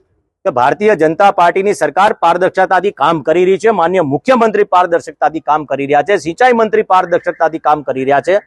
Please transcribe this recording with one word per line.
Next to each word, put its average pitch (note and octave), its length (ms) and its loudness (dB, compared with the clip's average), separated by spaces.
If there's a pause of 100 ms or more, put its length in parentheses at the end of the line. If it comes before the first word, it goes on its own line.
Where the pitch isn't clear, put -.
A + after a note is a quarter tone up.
(440)
કે F#3+ 60 -4
ભારતીય D3+ 460 0
જનતા D#3+ 340 2
પાર્ટીની F#3+ 440 0
સરકાર F3+ 380 0
પારદર્શકતાથી F3+ 800 0
કામ D#3 320 -2
કરી E3 220 0
રહી F#3+ 140 2
છે, A3 120 0
માનનીય F3+ 300 0
મુખ્યમંત્રી G#3 640 0
પારદર્શકતાથી E3 760 -2
કામ D3+ 240 -2
કરી C#3 220 -6
રહ્યા C#3+ 160 2
છે, G3 140 0
સિંચાઈ E3+ 360 0
મંત્રી A3 300 0
પારદર્શકતાથી E3+ 760 -2
કામ D3+ 240 0
કરી C3 220 -6
રહ્યા C#3 160 2
છે. F#3 260 0